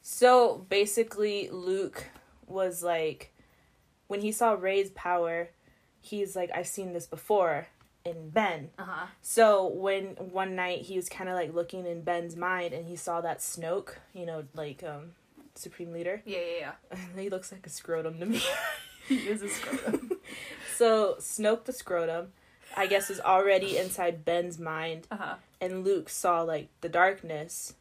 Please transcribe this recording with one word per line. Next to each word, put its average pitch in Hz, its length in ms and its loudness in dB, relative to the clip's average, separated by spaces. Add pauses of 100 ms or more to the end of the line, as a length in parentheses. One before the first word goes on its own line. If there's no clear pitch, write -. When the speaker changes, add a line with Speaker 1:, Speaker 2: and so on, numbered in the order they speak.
Speaker 1:
So, 247 680 6
basically, 208 800 0
Luke 185 560 -4 (420)
was, 185 360 -2
like, 165 500 -2 (760)
when 202 140 -4
he 214 100 0
saw 226 220 4
Rey's 196 380 2
power, 170 580 0 (500)
he's 202 360 -6
like, 180 180 -2
"I've 180 140 -4
seen 185 260 -8
this 170 140 -8
before 165 600 2 (380)
in 165 240 -8
Ben." 170 480 0
Speaker 2:
Uh-huh. 180 300 -8 (160)
Speaker 1:
So, 208 420 8
when 190 520 -2
one 190 380 -4
night 180 280 -4
he 190 120 -10
was 180 140 -2
kinda, 185 240 -6
like, 165 220 -2
looking 175 320 -4
in 170 160 -6
Ben's 170 320 -4
mind, 175 380 -2
and 165 140 -8
he 175 80 -10
saw 170 260 -4
that 165 180 -4
Snoke, 175 560 -4 (180)
you 180 140 -10
know, 160 260 -8
like, 151 300 -10
um, 156 320 -12 (400)
Supreme 175 360 -12
Leader. 175 320 -6
Speaker 2:
Yeah, 196 160 -8
yeah, 170 340 -6 (180)
yeah. 180 60 -10 (180)
Speaker 1:
<laughs> 190 40 -8
He 196 100 -6
looks 185 220 -8
like 190 140 -18
a 165 40 -14
scrotum 160 500 -4
to 170 80 -6
me. 226 140 0 (340)
<laughs> - 320 -18
Speaker 2:
He 247 200 2
is 208 140 -2
a 202 80 -6
scrotum. - 640 -4 (320)
<laughs> - 320 -12
Speaker 1:
So, 220 440 6
Snoke 214 460 0
the 254 80 -6
scrotum, 170 600 -2 (440)
I 196 80 4
guess, 196 240 4
is 196 120 -6
already 190 560 6
inside 180 480 0
Ben's 175 340 0
mind. 160 500 -6
Speaker 2:
Uh-huh. 196 260 -6 (260)
Speaker 1:
And 185 220 -4
Luke 185 260 2
saw, 175 320 2
like, 156 260 -2 (140)
the 170 80 -6
darkness 170 920 0